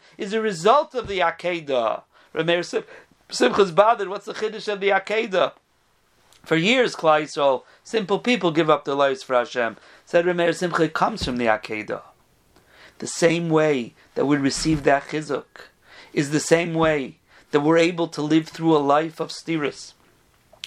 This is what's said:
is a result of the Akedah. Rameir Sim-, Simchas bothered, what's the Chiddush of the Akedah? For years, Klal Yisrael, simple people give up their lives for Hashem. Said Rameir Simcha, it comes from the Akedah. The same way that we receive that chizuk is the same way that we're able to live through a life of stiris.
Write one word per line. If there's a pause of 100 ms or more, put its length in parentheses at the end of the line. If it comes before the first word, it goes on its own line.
(180)
is
a
result
of
the
Akedah. (300)
Rameir
Sim-, (440)
Simchas
bothered,
what's
the
Chiddush
of
the
Akedah? (920)
For
years,
Klal
Yisrael, (200)
simple
people
give
up
their
lives
for
Hashem. (300)
Said
Rameir
Simcha,
it
comes
from
the
Akedah. (960)
The
same
way (220)
that
we
receive
that
chizuk (460)
is
the
same
way (320)
that
we're
able
to
live
through
a
life
of
stiris. (720)